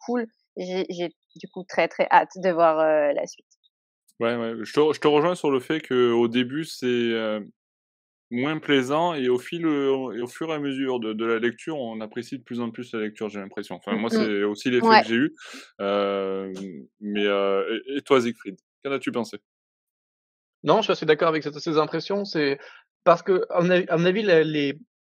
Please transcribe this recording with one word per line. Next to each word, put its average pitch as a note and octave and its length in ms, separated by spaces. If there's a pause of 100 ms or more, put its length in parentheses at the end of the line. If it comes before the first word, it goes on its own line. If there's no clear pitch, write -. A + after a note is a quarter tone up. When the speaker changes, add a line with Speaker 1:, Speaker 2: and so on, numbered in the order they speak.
Speaker 1:
cool ». A#3+ 220 (300)
Et F#3 80
j'ai, F#3 240
j'ai F3 200 (260)
du E3+ 140
coup F#3 180
très, E3+ 220
très - 220
hâte - 260
de F#3 140
voir, D#3+ 280
heu, D3+ 340
la - 140
suite. - 200 (720)
Speaker 2:
Ouais, A#2 160
ouais, A2+ 160 (100)
je - 80
te - 80
re-, D3+ 140
je - 80
te D#3 60
rejoins D3+ 280
sur D3+ 160
le C3 80
fait D#3+ 260
qu'au A#2+ 440
début, B2+ 340
c'est, - 240
heu, A2+ 580 (840)
moins C#3 280
plaisant C#3+ 560
et B2+ 140
au B2 100
fil, E3+ 260
heu, C3+ 520
et A#2+ 40
au A#2+ 60
fur D#3+ 240
et - 40
à D3+ 40
mesure C3+ 400
de, A2 140
de A2 120
la A#2 140
lecture, A#2+ 400
on A2+ 220
apprécie A#2 380
de A#2+ 40
plus A#2+ 180
en A#2 100
plus A#2+ 220
la A2+ 80
lecture, G#2+ 280
j'ai G2+ 120
l'impression. G2 340
Enfin, G2+ 200
Speaker 1:
Mmh - 20
Speaker 2:
moi, A2+ 140
Speaker 1:
mh. A2 160
Speaker 2:
c'est G2+ 160
aussi G#2 280
l'effet E3 260
Speaker 1:
Ouais. G3 40
Speaker 2:
que - 40
j'ai A2+ 100
eu. C3+ 200 (440)
Hem, G2 720 (480)
mais, G#2 240
heu, G2 640
et, C#3 80
et C3+ 60
toi, C3 180
Siegfried, A2+ 360 (260)
qu'en C#3 100
as-tu C3 180
pensé ? A2 280 (1200)
Speaker 3:
Non, E3+ 140
je G#3+ 60
suis G3+ 100
assez E3+ 120
d'accord D#3 240
avec D#3 140
cette, D3+ 160
ces D3+ 180
impressions. E3 480
C'est D3 320 (460)
parce E3+ 180
que, F#3 280
à F3+ 120
mon F3 80
avi-, F3+ 180
à E3+ 100
mon E3+ 80
avis, F#3 180
la, E3+ 200
les, D3 360 (220)